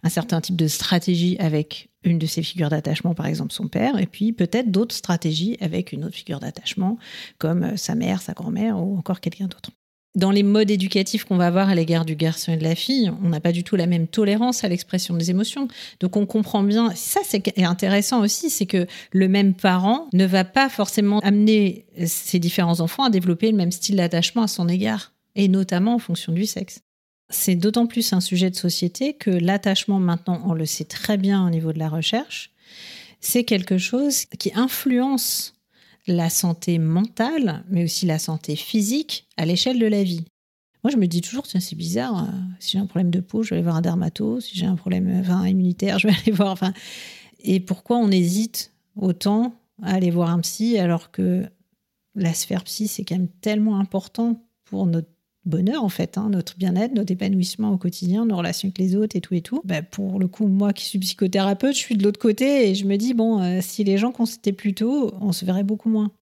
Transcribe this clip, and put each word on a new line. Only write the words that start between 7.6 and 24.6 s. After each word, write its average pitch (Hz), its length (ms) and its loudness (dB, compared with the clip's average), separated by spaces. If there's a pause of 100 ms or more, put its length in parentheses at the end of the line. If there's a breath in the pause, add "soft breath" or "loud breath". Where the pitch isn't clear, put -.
euh, 165 160 -4
sa - 160 -6
mère, 185 260 -2
sa - 140 -10
grand-mère 202 440 -4
ou 185 200 -2
encore 180 220 -4
quelqu'un 185 260 -6
d'autre. - 240 -12 (440)
Dans 190 180 2
les 202 100 4
modes 208 280 4
éducatifs 196 540 0
qu'on 185 120 0
va 175 100 4
avoir 190 220 4
à 196 80 4
l'égard 165 280 2
du 160 120 -4
garçon 160 340 -2
et 165 60 2
de 156 80 -2
la 165 100 2
fille, 233 380 0 (100)
on 180 60 2
n'a 156 120 0
pas 170 120 2
du 175 100 0
tout 196 140 0
la 170 100 2
même 170 220 2
tolérance 220 560 2
à 202 40 0
l'expression 180 460 -2
des 170 160 0
émotions. 226 380 0 (320 loud breath)
Donc 185 160 0
on 208 100 2
comprend 202 380 0
bien, 214 320 2
ça - 280 -2
c'est 202 160 -2
qu-, 196 140 -2
est 185 100 4
intéressant 202 580 2
aussi, 214 280 0
c'est - 160 -2
que 180 200 0 (260 loud breath)
le 190 160 6
même 196 260 6
parent 202 600 2
ne 185 100 6
va 185 180 4
pas 269 280 2
forcément 208 500 2
amener 208 680 4 (200)
ses - 340 -2
différents 170 400 2
enfants 170 240 0
à 247 60 4
développer 185 400 2
le 214 60 4
même 175 140 2
style 202 260 -2
d'attachement 170 460 0
à 208 60 0
son 175 180 -2